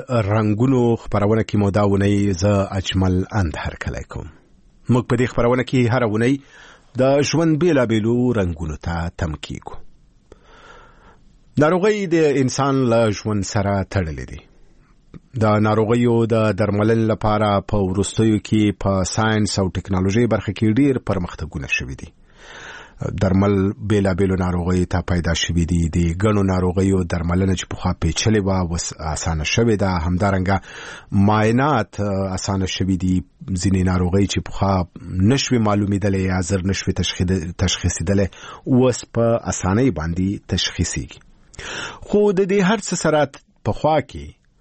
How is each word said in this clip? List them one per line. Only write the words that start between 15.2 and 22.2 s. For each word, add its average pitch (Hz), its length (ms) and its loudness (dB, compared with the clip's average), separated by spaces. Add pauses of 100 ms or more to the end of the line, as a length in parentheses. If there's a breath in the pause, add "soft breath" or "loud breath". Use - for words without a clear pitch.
د 107 160 4 (100)
ناروغیو 117 580 2
د 110 340 2
درملنې 107 540 2
لپاره 107 360 0 (220)
په 107 60 0 (100)
وروستیو 101 500 2
کې 104 460 0
په 95 320 0
ساینس 107 440 0
او 98 100 2
ټکنالوژۍ 95 680 0
برخه 101 160 -4
کې 107 280 0
ډېر 135 300 2
پرمختګونه 92 580 -6 (120)
شوي 127 160 -8
دي. - 160 -18 (1080 loud breath)